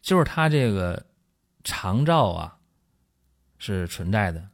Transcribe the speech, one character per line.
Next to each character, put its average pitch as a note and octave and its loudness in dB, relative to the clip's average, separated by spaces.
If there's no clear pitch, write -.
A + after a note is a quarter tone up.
就 F#3+ 2
是 E3 6
他 D#3+ 0
这 C#3 2
个 F2+ -2
肠 A2 -2
燥 D3 2
啊， E2 -8
是 F#2 -4
存 F2 -6
在 G#2 2
的 E2 -10